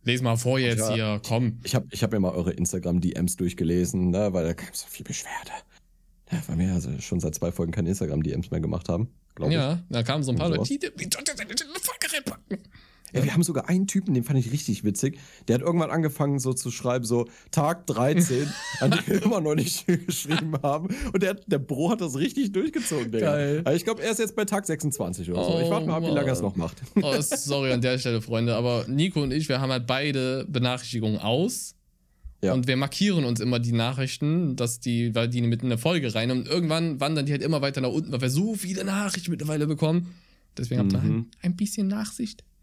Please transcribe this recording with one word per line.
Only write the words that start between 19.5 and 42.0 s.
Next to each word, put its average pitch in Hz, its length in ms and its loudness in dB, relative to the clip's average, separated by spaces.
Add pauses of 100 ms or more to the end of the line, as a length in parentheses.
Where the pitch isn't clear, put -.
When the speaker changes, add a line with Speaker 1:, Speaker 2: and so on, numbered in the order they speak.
Speaker 2:
nicht - 320 0
<laughs> 175 200 2
geschrieben 160 460 -2 (100)
haben. 151 260 0 (260)
Und 190 80 4
der, 190 100 2
der 180 260 -2
Bro 143 340 0
hat 214 100 0
das 143 160 -4
richtig 202 340 0
durchgezogen, 196 580 -2
Digga. 117 220 2
Speaker 1:
Geil. 147 320 2
Speaker 2:
Also 151 140 4
ich 170 60 -2
glaub, 220 140 -2
er 214 120 -2
ist 220 80 0
jetzt 220 180 -2
bei 214 80 2
Tag 202 220 0
sechsundzwanzig 160 640 -2
oder 87 120 0
so. 165 160 2
Ich 170 100 2
Speaker 1:
Oh - 20 2
Speaker 2:
warte 160 160 2
mal 160 100 0
ab, 165 60 0
wie 165 60 0
lange 147 180 2
er 131 80 2
es - 80 -2
Speaker 1:
Mann. 101 80 0
Speaker 2:
noch 90 60 -8
macht. - 260 -4 (180)
Speaker 1:
Oh, 147 220 0
sorry 139 500 0
an 123 80 2
der 127 180 2
Stelle, 120 220 0
Freunde, 113 340 0
aber 120 340 0
Nico 151 340 2
und 135 100 0
ich, 151 160 -2
wir 127 140 2
haben 131 100 0
halt 127 140 -2
beide 131 600 0
Benachrichtigungen 120 720 0
aus. 135 580 -2 (680)
Speaker 2:
Ja. 92 80 4
Speaker 1:
Und 127 160 2
wir 131 80 2
markieren 160 480 2
uns 120 160 0
immer 120 180 0
die 117 140 0
Nachrichten, 131 840 0
dass 120 260 -4
die, 117 340 0
weil 117 160 2
die 123 100 0
mitten 117 240 2
in 127 60 0
der 117 80 2
Folge 139 360 0
rein. 113 160 0
Und 127 160 0
irgendwann 160 540 0
wandern 143 240 2
die 147 80 0
halt 143 100 0
immer 151 200 2
weiter 139 180 0
nach 127 80 2
unten, 120 240 -2
weil 123 80 0
wir 127 100 2
so 196 240 2
viele 190 300 -4
Nachrichten 196 460 -2
mittlerweile 151 360 -2
bekommen. 160 480 0 (440)
Deswegen 120 240 -2
habt 98 100 4
ihr 95 60 2
Speaker 2:
Mhm. 98 80 0
Speaker 1:
ein, 110 240 0 (100)
ein 180 160 -2
bisschen 202 320 -2
Nachsicht. 214 560 -6 (180)